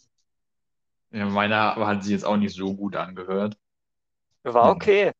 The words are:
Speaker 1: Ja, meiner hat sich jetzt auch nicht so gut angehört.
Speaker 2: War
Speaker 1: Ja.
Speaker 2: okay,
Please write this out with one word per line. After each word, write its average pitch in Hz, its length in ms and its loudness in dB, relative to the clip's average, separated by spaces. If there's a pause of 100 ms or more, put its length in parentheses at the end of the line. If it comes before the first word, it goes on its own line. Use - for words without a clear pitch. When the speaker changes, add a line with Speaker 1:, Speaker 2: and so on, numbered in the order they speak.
(1120)
Speaker 1:
Ja, 104 140 -6
meiner 104 500 0
hat 104 280 -2
sich 104 80 -2
jetzt 98 140 -2
auch 104 120 0
nicht 95 180 -2
so 95 200 -4
gut 101 200 -6
angehört. 190 640 -6 (840)
Speaker 2:
War 120 220 4
Speaker 1:
Ja. 160 60 8
Speaker 2:
okay, 190 480 2